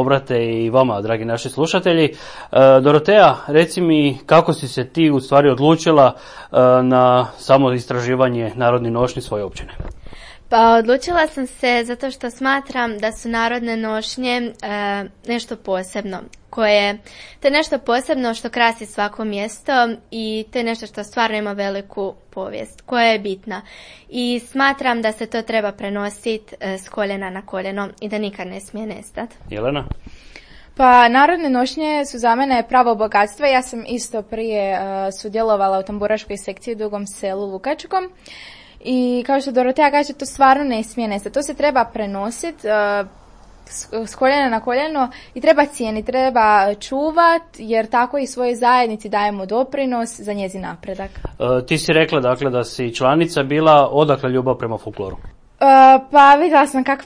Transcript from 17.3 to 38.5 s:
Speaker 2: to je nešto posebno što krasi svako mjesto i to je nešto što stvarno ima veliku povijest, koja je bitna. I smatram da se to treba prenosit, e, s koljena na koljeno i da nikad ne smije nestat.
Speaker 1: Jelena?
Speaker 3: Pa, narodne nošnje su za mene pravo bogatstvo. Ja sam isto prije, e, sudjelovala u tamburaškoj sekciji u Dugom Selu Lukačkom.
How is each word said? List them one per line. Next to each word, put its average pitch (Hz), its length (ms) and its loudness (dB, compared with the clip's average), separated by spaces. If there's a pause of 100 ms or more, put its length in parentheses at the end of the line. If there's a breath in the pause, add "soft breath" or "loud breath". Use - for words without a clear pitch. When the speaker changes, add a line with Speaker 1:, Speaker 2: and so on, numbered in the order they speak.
Speaker 2:
to - 80 0
je 269 40 2
nešto 302 260 0
posebno 247 560 -2
što 233 160 -10
krasi 226 360 -2
svako 208 380 -6
mjesto 214 480 -8 (380)
i 220 420 -6
to 254 60 -6
je 233 60 -4
nešto 226 220 -6
što 208 180 -12
stvarno 220 320 -2
ima 208 160 -4
veliku 196 600 -8 (160)
povijest, 190 500 -12
koja 240 240 -2
je 220 140 2
bitna. 196 440 -10 (460 loud breath)
I 240 320 -6 (100)
smatram 269 520 -2
da 220 100 -2
se 220 140 -10
to 226 160 -6
treba 220 300 -4
prenosit, 208 880 -8
e, 190 180 -8
s 190 100 -20
koljena 196 420 -6
na 196 160 -14
koljeno 196 420 -8 (120)
i 208 80 -10
da 214 100 -6
nikad 196 280 -8
ne 190 140 -14
smije 220 260 -12
nestat. 214 440 -12 (200)
Speaker 1:
Jelena? 131 340 -4 (920 loud breath)
Speaker 3:
Pa, 247 320 6
narodne 294 420 2
nošnje 285 560 -2
su 247 120 -12
za 233 160 0
mene 254 340 -2
pravo 247 260 2
bogatstvo. 214 520 0
Ja 254 160 2
sam 233 260 -12
isto 233 340 -8
prije, 214 500 -4
e, 185 60 -2 (340)
sudjelovala 202 640 0
u 190 40 -2
tamburaškoj 208 540 -4
sekciji 202 380 -10
u 208 40 -10
Dugom 208 280 -6
Selu 202 400 -8
Lukačkom. 311 640 -6 (680 loud breath)